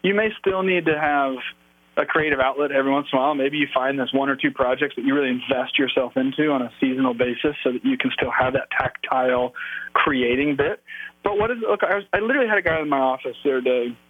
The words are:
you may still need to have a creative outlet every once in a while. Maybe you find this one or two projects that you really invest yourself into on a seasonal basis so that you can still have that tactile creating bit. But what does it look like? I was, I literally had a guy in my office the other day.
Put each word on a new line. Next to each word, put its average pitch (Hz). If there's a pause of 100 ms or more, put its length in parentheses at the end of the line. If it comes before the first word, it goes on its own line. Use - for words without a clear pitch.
you 190
may 214
still 190
need 180
to 156
have 143 (600)
a 147
creative 151
outlet 139
every 135
once 143
in 135
a 131
while. 147
Maybe 139
you 147
find 135
this 123
one 135
or 135
two 143
projects 131
that 120
you 139
really 139
invest 127
yourself 127
into 135
on 135
a 120 (100)
seasonal 131
basis 123
so 127
that 123
you 131
can 131
still 127
have 127
that 131
tactile 127 (380)
creating 135
bit. 143 (400)
But 202
what 208
does 240
it 220
look 208
like? 180
I 202
was, 202
I 208
literally 233
had 208
a 190
guy 160
in 151
my 139
office 131
the 143
other 131
day. 123 (140)